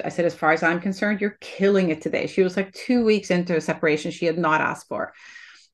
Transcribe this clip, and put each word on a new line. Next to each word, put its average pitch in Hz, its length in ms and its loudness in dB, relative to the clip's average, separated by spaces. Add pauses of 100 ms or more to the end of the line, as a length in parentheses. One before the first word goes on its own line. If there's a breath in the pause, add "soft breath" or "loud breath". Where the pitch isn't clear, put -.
I - 40 -6
said, 170 160 0
"As 165 100 0
far 156 180 2
as 165 100 0
I'm 175 160 2
concerned, 202 400 -2
you're 202 220 -4
killing 196 480 2
it 156 120 -2
today." - 260 -2
She 190 140 0
was, 185 140 0
like, 196 180 -2
two 247 300 0
weeks 214 280 2
into 175 260 0
a 156 40 0
separation 156 500 0
she 175 160 -4
had 165 100 0
not 156 240 2
asked - 260 -4
for. - 260 -8 (600 loud breath)